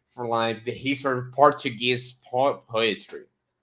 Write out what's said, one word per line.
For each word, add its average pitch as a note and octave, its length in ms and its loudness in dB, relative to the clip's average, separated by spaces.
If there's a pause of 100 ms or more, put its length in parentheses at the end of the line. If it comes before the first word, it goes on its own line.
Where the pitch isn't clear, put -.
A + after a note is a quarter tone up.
for, B2 200 -10
like, A2+ 360 0
the A#2+ 80 -4
history C3+ 480 -4
of B2 140 -10
Portuguese B2 800 2 (120)
po-, B2+ 440 -2
poetry. A2 540 -2 (400)